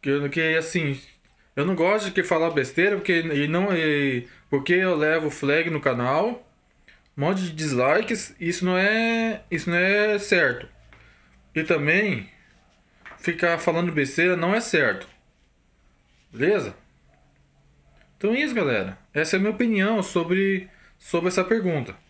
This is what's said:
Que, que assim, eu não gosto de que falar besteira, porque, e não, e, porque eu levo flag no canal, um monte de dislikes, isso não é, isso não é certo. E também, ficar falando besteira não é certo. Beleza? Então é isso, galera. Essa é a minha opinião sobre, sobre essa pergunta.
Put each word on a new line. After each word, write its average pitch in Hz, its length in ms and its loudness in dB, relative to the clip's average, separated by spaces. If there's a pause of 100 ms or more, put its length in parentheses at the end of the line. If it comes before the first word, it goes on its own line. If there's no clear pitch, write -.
Que, 143 280 -2
que 160 280 0
assim, 160 440 -2 (560)
eu 143 100 0
não 190 80 0
gosto 190 300 2
de 190 80 -6
que 185 100 0
falar 165 280 0
besteira, 160 440 0
porque, 190 240 0
e 147 300 -2
não, 185 280 0
e, 143 520 0 (200)
porque 139 240 0
eu 180 240 2
levo 156 320 0
flag 147 400 0
no 156 120 -4
canal, 139 680 0 (680)
um 139 40 -6
monte 185 220 0
de 170 100 -6
dislikes, 156 880 0
isso 175 260 -2
não 180 140 2
é, 226 720 0
isso 165 180 -4
não 175 80 0
é 202 440 2
certo. 147 480 2 (840)
E 156 120 -2
também, 156 680 0 (880)
ficar 170 400 0
falando 170 320 0
besteira 165 460 2
não 170 180 0
é 226 60 2
certo. 127 480 0 (1200)
Beleza? 139 440 0 (1400)
Então 208 160 -2
é 262 80 0
isso, 285 140 -2
galera. 113 420 -2 (160)
Essa 160 220 -2
é 185 40 2
a - 20 2
minha 208 120 0
opinião 214 480 0
sobre, 185 680 -2 (260)
sobre 170 300 -4
essa 185 160 0
pergunta. 180 540 -2 (140)